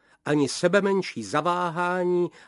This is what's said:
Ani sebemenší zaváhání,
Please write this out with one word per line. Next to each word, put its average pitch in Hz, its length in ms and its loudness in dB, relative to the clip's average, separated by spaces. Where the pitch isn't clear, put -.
Ani 147 240 2
sebemenší 190 760 0
zaváhání, 175 1080 0